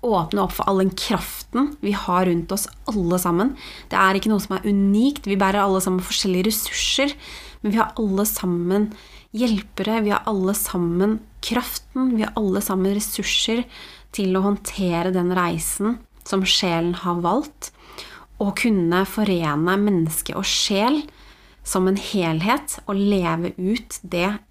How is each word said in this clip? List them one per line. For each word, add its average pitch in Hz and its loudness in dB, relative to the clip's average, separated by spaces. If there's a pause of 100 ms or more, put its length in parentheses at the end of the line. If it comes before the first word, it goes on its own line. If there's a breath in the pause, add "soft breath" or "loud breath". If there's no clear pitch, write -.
åpne 196 2
opp 185 -2
for - 0
all 196 2
den 190 4
kraften 233 -4
vi 202 -2
har 185 0
rundt 170 0
oss 196 -4 (200)
alle 180 0
sammen. 180 2 (340 loud breath)
Det - 0
er 190 6
ikke 196 2
noe 202 2
som 196 -4
er 185 -4
unikt, 208 2
vi 202 0
bærer 196 2
alle 190 2
sammen 185 0
forskjellige 185 0
ressurser, - -2 (480 loud breath)
men 208 0
vi 220 2
har 220 0
alle 202 2
sammen 190 0 (440 loud breath)
hjelpere, 214 0
vi 208 2
har - 0
alle 196 0
sammen 185 0 (260)
kraften, 247 -2
vi 214 2
har 214 -6
alle 202 0
sammen 190 2
ressurser 220 -2 (520 loud breath)
til 185 2
å 190 2
håndtere 185 0
den 180 2
reisen 180 -2 (300)
som 190 0
sjelen 175 0 (100)
har 175 -2
valgt, 214 -2 (680 loud breath)
og 202 -2
kunne 185 4
forene 175 0
menneske 175 0
og 196 -4
sjel 240 2 (640 loud breath)
som 185 2
en 190 2
helhet, 185 -2
og 202 -2
leve 180 0
ut 190 -4
det 175 0 (200)